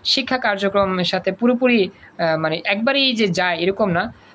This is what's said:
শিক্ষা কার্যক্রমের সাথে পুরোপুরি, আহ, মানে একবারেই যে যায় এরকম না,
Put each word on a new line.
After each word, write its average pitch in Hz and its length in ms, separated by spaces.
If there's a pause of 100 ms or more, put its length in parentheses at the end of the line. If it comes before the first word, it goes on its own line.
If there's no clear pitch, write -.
শিক্ষা 254 340
কার্যক্রমের 196 640
সাথে 185 280
পুরোপুরি, 240 560
আহ, - 500
মানে 160 260
একবারেই 262 500
যে 214 140
যায় 180 300
এরকম 196 320
না, 185 220 (220)